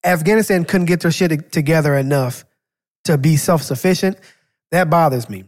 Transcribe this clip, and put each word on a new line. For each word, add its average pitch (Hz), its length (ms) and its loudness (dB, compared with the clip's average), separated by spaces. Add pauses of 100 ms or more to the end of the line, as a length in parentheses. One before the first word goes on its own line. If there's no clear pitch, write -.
Afghanistan 180 580 2
couldn't 180 240 0
get 175 140 0
their 170 100 0
shit 160 400 -2
together 151 460 0
enough 135 480 -2 (580)
to 156 140 2
be 151 180 2
self-sufficient, 180 800 0 (540)
that 170 180 0
bothers 143 400 0
me. 95 180 -12